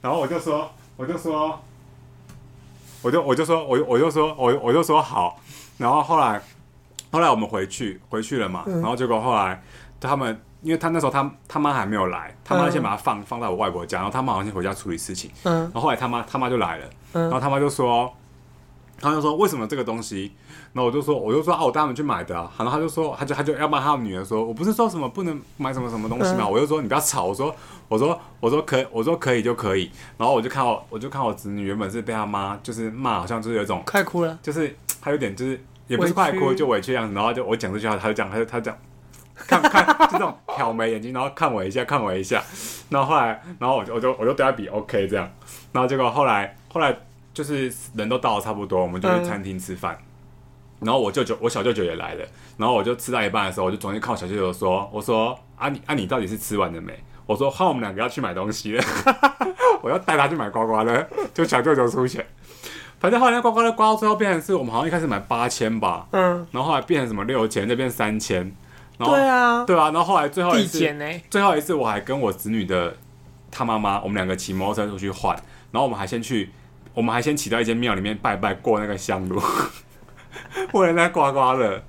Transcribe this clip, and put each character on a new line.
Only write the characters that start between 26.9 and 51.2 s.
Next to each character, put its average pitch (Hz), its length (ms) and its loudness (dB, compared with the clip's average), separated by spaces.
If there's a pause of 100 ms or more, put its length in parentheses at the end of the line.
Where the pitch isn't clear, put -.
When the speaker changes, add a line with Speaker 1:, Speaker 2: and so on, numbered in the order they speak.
Speaker 1:
要 143 60 2
吵。” 139 260 -2
我 95 80 -2
说， 139 220 -4 (320)
我 110 100 2
说， 156 240 2 (180)
我 117 80 0
说 143 140 2
：“可 143 180 0
以， 131 120 0
我 113 120 -2
说 127 140 2
可 127 160 0
以 120 80 2
就 117 140 0
可 98 200 0
以。” 90 160 0 (280)
然 113 100 4
后 139 60 6
我 120 40 4
就 113 80 -2
看 131 160 -2
我， 120 260 0
我 110 100 -10
就 127 100 -8
看 139 120 -6
我 113 120 0
侄 101 160 -10
女 101 140 -6
原 98 140 -4
本 101 120 -4
是 110 140 -6
被 113 100 -4
他 107 140 -2
妈 101 340 -4
就 - 100 -10
是 110 200 -6
骂， 117 280 -2
好 87 60 -6
像 113 160 -6
就 110 80 -6
是 117 80 -2
有 104 60 0
一 - 20 -2
种 92 220 -2
Speaker 2:
快 196 160 2
哭 175 200 -2
了。 160 200 -4
Speaker 1:
就 151 100 -6
是 156 240 -4 (240)
他 - 100 -4
有 147 60 0
点 107 180 -4
就 120 80 -8
是 131 160 -4 (280)
也 120 100 0
不 175 80 2
是 170 80 2
快 180 180 2
哭， 190 140 0
Speaker 2:
委 131 80 2
屈。 - 60 0
Speaker 1:
就 117 80 2
委 113 120 4
屈 127 140 -2
的 123 60 2
样 110 100 -2
子。 101 60 -6
然 101 80 0
后 120 100 2
就 123 100 -4
我 107 140 0
讲 101 160 -4
这 104 60 -4
句 110 80 -2
话， 107 100 0
他 98 100 -2
就 110 60 2
这 110 100 -2
样， 95 80 -4
他 104 60 -4
就， 113 80 0
他 120 140 -6
就 113 40 -6
这 113 60 -6
样 - 100 -12 (560)
看， - 260 0
看， 302 220 6 (240)
就 - 60 0
这 370 60 2
种 185 180 -2 (180)
挑 123 160 0
眉 113 200 0
眼 107 100 -4
睛， 120 100 -8
然 127 100 -4
后 139 140 -2
看 156 160 0
我 101 140 -2
一 98 60 -4
下， 123 120 0
看 135 180 0
我 98 140 -2
一 95 80 -2
下。 104 180 2 (480)
然 139 120 2
后 131 80 2
后 156 80 6
来， 117 260 2 (160)
然 123 100 0
后 135 60 4
我 110 80 0
就， 113 120 -8
我 117 40 0
就， 127 200 2
我 110 60 0
就 127 80 4
对 135 120 2
他 135 60 4
比 110 160 -6
OK 101 400 -2
这 98 100 0
样。 92 120 -4 (440)
然 127 100 2
后 127 40 2
结 135 100 0
果 127 120 4
后 135 140 2
来， 101 320 2 (140)
后 170 100 -4
来 139 160 4 (380)
就 156 100 -6
是 139 300 -2 (220)
人 107 120 -4
都 123 100 0
到 123 200 0
了 101 40 -2
差 107 120 -6
不 101 120 -6
多， 92 160 0
我 90 60 2
们 90 140 -6
就 101 160 2
去 - 80 0
餐 101 180 -6
厅 95 160 -8
吃 92 160 -10
饭。 87 240 -8
Speaker 2:
嗯。 - 60 -20 (760)
Speaker 1:
然 110 100 0
后 131 80 4
我 104 120 2
舅 127 120 0